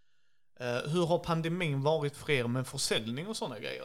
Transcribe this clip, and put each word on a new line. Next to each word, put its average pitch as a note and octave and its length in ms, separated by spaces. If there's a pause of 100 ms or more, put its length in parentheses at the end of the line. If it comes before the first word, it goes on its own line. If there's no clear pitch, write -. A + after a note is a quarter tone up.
(600)
Eh, A#2+ 180 (120)
hur E3+ 160
har E3+ 120
pandemin E3 640
varit D3 340
för - 140
er D3 140
med B2 220
försäljning C3+ 600
och A3 100
såna C3 220
grejer, C2 260